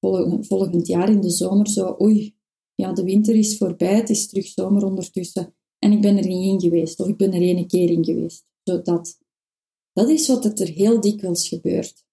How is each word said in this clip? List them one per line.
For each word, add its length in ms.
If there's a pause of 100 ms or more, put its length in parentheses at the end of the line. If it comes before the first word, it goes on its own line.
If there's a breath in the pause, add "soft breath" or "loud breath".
volgend, 460
volgend 400
jaar 240
in 100
de 100
zomer 380
zo, 320
oei, 360 (380)
ja, 180
de 120
winter 300
is 220
voorbij, 380
het 160
is 180
terug 180
zomer 380
ondertussen. 720 (240)
En 140
ik 80
ben 160
er 100
niet 260
in 80
geweest, 400
of 80
ik 80
ben 160
er 100
één 240
keer 240
in 140
geweest." 420 (160)
Zo 200
dat, 360 (760)
dat 160
is 200
wat 160
het 160
er 80
heel 320
dikwijls 480
gebeurt. 640